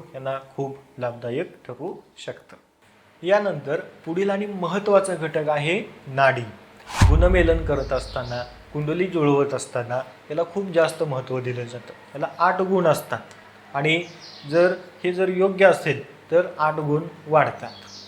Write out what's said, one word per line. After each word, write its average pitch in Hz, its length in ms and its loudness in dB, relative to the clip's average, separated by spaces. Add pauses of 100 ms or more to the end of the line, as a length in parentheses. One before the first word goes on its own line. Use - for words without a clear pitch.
(140)
यांना 135 240 -8 (180)
खूप 135 220 -6 (200)
लाभदायक 123 680 -6
ठरू 135 340 -12 (160)
शकतं. - 380 -16 (680)
यानंतर 170 540 0 (260)
पुढील 185 240 -2
आणि 202 160 -2
महत्त्वाचा 190 680 0
घटक 156 340 -2
आहे 156 340 0 (240)
नाडी. 131 340 4 (680)
गुणमेलन 165 560 4
करत 135 280 -2
असताना, 123 500 -6 (300)
कुंडली 156 340 -2
जुळवत 143 460 2
असताना 123 440 -6 (320)
याला 156 140 -2
खूप 196 220 -6
जास्त 165 380 2
महत्त्व 131 360 -4
दिलं 123 240 -6
जातं. - 520 -16
याला 151 120 -4 (120)
आठ 185 220 2
गुण 185 260 2
असतात 135 320 0 (540)
आणि 156 300 0 (460)
जर 175 240 4 (300)
हे 180 100 0
जर 180 160 0
योग्य 185 360 4
असेल, - 680 0
तर 175 160 4 (100)
आठ 156 220 0
गुण 151 220 0 (260)
वाढतात. 131 420 2 (380)